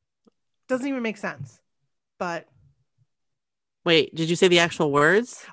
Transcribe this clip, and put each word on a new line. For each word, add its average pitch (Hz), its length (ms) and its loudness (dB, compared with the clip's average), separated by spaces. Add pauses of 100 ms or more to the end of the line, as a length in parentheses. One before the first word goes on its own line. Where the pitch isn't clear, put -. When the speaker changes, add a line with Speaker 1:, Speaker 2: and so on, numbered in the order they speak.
(680)
Speaker 1:
Doesn't 254 180 -4
even 269 160 -6
make 220 160 -6
sense, 147 420 -14 (580)
but 170 300 -8 (1400)
Speaker 2:
Wait, 165 300 2
did 160 160 -4
you 170 60 0
say 190 120 4
the 175 120 6
actual 165 300 0
words? 160 600 0